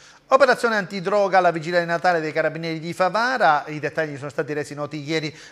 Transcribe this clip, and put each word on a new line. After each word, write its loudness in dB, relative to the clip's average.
Operazione 4
antidroga 0
alla 6
vigilia 0
di -2
Natale 2
dei -4
Carabinieri -2
di -8
Favara. 2
I -8
dettagli -4
sono -10
stati -6
resi -6
noti -8
ieri -4